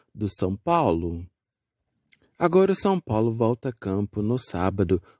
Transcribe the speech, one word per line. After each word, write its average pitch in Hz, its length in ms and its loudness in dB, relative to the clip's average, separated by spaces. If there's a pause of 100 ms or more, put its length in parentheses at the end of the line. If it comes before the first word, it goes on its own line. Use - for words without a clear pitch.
(120)
do 104 160 -6
São 95 280 -4
Paulo. 87 680 0 (1120)
Agora 185 360 4
o 185 40 0
São 190 240 0
Paulo 113 320 0
volta 117 380 0
a 120 40 -6
campo 101 500 -4
no 120 160 -2
sábado, 92 600 0 (200)